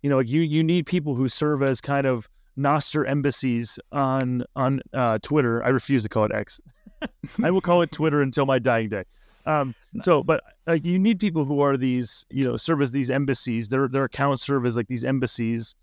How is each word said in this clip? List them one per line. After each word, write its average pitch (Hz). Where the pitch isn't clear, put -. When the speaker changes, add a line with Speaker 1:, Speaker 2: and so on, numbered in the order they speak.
Speaker 1:
You 143
know, 139
like, 131
you, 147
you 160
need 165
people 151
who 131
serve 151
as 135
kind 139
of 123
Nostr 143
embassies 131
on, 131
on, 135
uh, 117
Twitter. 120
I 120
refuse 131
to 107
call 107
it 107
X. 107
<laughs> -
I 160
will 190
call 175
it 165
Twitter 147
until 135
my 135
dying 113
day. 98
Um, 143
so, 170
Speaker 2:
Nice. -
Speaker 1:
but, 160
like, 165
you 175
need 196
people 165
who 143
are 139
these, 123
you 135
know, 120
serve 151
as 135
these 127
embassies. 127
Their, 131
their 135
accounts 139
serve 139
as, 120
like, 117
these 120
embassies 120